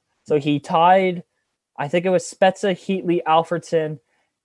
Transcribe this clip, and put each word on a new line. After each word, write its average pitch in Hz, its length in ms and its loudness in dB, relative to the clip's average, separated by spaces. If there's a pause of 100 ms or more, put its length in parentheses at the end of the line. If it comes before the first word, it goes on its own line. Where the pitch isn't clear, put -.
(220)
So 151 160 0
he 143 200 -2
tied, 180 680 2 (520)
I 143 100 -6
think 175 200 -2
it 190 40 0
was 180 140 0
Spezza, 190 480 0
Heatley, 175 520 -4
Alfredson, 160 760 -2 (440)